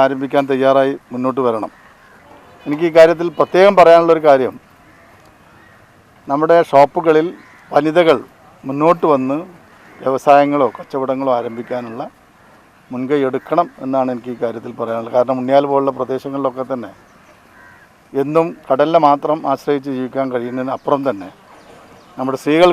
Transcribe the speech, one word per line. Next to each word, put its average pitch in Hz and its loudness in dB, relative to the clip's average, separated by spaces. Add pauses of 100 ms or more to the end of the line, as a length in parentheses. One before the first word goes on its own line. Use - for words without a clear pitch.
ആരംഭിക്കാൻ 135 0
തയ്യാറായി 135 2 (200)
മുന്നോട്ട് 127 -4
വരണം. 110 -6 (920)
എനിക്ക് 147 -4
ഈ - -4
കാര്യത്തിൽ 170 4
പ്രത്യേകം 185 4
പറയാനുള്ളൊരു 165 6
കാര്യം, 131 2 (1700)
നമ്മുടെ 156 2 (140)
ഷോപ്പുകളിൽ 156 2 (460)
വനിതകൾ 156 2 (480)
മുന്നോട്ട് 156 0
വന്ന് 135 -2 (640)
വ്യവസായങ്ങളോ 143 2 (100)
കച്ചവടങ്ങളോ 135 -4
ആരംഭിക്കാനുള്ള 120 -10 (880)
മുൻകൈ 131 -4
എടുക്കണം 151 -2 (180)
എന്നാണ് 131 -2
എനിക്ക് 120 -12
ഈ - -20
കാര്യത്തിൽ 117 -8 (100)
പറയാനുള്ളത്. 117 -8
കാരണം 127 0
ഉണ്ണിയാൽ 139 2
പോലുള്ള 139 0 (100)
പ്രദേശങ്ങളിലൊക്കെ 131 -6
തന്നെ 110 -10 (1300)
എന്നും 160 0 (180)
കടലിനെ 147 2
മാത്രം 151 2 (140)
ആശ്രയിച്ച് 139 -4
ജീവിക്കാൻ 131 -6
കഴിയുന്നതിന് 127 -6
അപ്പുറം 139 -4
തന്നെ 98 -6 (880)
നമ്മുടെ 131 -6
സ്ത്രീകൾ 160 4